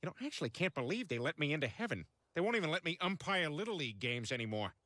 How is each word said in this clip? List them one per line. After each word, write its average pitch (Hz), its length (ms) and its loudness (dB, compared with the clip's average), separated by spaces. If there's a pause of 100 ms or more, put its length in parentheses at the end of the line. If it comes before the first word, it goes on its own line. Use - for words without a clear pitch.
You - 60 -2
know, 180 120 -4
I 254 60 -4
actually 151 240 -2
can't 175 240 0
believe 170 340 -2
they 123 100 0
let 127 200 0
me 147 140 2
into 135 160 2
heaven. 104 380 -4 (280)
They 170 60 0
won't 220 160 4
even 175 140 2
let 175 140 0
me 170 160 0
umpire 180 480 2
Little 196 280 -2
League 120 220 -2
games 120 320 0
anymore. 107 440 0 (120)